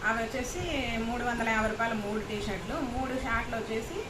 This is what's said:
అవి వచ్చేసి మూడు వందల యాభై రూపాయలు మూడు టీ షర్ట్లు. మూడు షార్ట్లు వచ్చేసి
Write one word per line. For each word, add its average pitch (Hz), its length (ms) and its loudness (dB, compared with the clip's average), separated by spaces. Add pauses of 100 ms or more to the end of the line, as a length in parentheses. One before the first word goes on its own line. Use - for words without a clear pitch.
అవి 226 180 4
వచ్చేసి 254 360 -2 (380)
మూడు 233 260 0
వందల 233 260 2
యాభై 220 200 4
రూపాయలు 226 260 2
మూడు 214 260 0
టీ 208 220 -2
షర్ట్లు. 202 380 -2
మూడు 254 440 0
షార్ట్లు 233 320 0
వచ్చేసి 226 540 -2